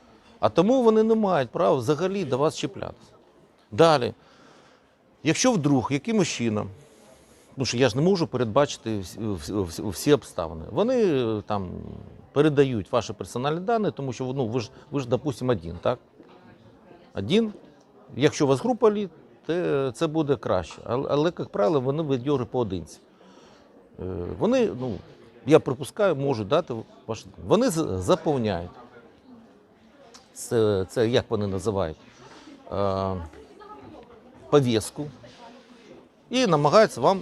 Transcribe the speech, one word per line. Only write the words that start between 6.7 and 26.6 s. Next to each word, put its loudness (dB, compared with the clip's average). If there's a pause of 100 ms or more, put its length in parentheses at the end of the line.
тому -2
що -4
я 4
ж -4
не 0
можу 2
передбачити 0
всі, -12
всі, -6
всі, -4
всі 0
обставини. -4
Вони, 0
е, 0
там -4 (640)
передають 2
ваші -2
персональні -6
дані, -2
тому -8
що, -6
ну, -2
ви -4
ж, -8 (220)
ви -2
ж, -6
допустим, -2
один, -4
так? -2 (1160)
Один. 0 (640)
Якщо 2
у 2
вас 2
група 2
літ, -4 (360)
то -2
це -2
буде 0
краще. -2
Але, -4
але, 2
як -8
правило, 2
вони -2
видьоргують -2
поодинці. -4 (1000)
Е, -10 (360)
вони, 2 (100)
ну, -6 (520)
я 8
припускаю, -2
можуть -2
дати 0 (340)